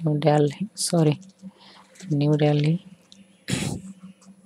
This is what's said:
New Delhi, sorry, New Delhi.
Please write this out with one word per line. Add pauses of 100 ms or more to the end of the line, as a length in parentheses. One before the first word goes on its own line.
New
Delhi,
sorry, (880)
New
Delhi. (1600)